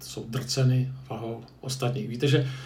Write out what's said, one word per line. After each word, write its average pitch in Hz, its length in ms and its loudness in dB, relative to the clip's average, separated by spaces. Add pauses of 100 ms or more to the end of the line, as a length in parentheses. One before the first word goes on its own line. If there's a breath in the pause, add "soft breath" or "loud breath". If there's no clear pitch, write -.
jsou - 280 -10
drceny 127 640 2 (160)
vahou 113 360 -6 (160)
ostatních. - 480 -2
Víte, 123 200 0
že 131 200 4 (160 loud breath)